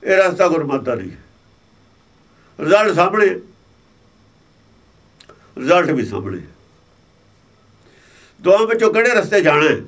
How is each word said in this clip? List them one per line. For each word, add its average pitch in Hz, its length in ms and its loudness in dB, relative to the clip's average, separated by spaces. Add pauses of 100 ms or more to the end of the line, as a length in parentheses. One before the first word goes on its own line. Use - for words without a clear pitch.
ਇਹ 190 140 0
ਰਸਤਾ 185 320 2
ਗੁਰਮਤਿ 143 360 -4
ਦਾ 123 100 -4
ਨਹੀਂ। 95 160 -12 (1500)
result 190 340 2
ਸਾਹਮਣੇ, 196 320 2 (2250)
result 156 320 0
ਵੀ 131 140 -4
ਸਾਹਮਣੇ। 95 360 -12 (2000)
ਦੋਵਾਂ 202 260 2
ਵਿੱਚੋਂ 226 260 0
ਕਿਹੜੇ 233 180 2
ਰਸਤੇ 208 300 0
ਜਾਣਾ 156 280 2
ਹੈ? 135 80 0 (120)